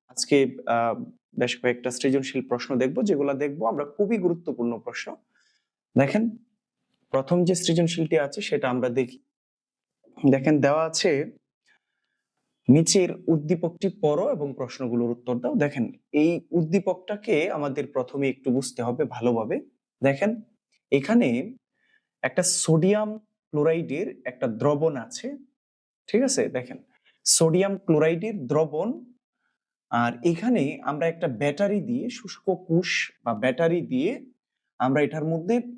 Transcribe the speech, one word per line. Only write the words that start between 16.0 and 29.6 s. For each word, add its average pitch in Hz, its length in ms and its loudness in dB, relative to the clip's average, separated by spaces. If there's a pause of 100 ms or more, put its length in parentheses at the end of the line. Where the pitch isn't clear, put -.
এই 165 280 2 (100)
উদ্দীপকটাকে 180 1000 0
আমাদের 143 360 -4
প্রথমে 135 420 -2
একটু 131 220 -4
বুঝতে 131 320 -2
হবে 120 220 -2
ভালোভাবে। 117 560 -2 (420)
দেখেন, 196 400 0 (500)
এখানে 196 600 2 (680)
একটা - 200 0
সোডিয়াম 202 760 2
ক্লোরাইডের 160 960 -2 (100)
একটা 123 220 -6
দ্রবণ 143 500 0
আছে, 247 400 -10 (720)
ঠিক 226 160 0
আছে? 240 260 0
দেখেন, - 300 -8 (460)
সোডিয়াম 180 540 2
ক্লোরাইডের 165 680 0
দ্রবণ, 160 580 -2 (840)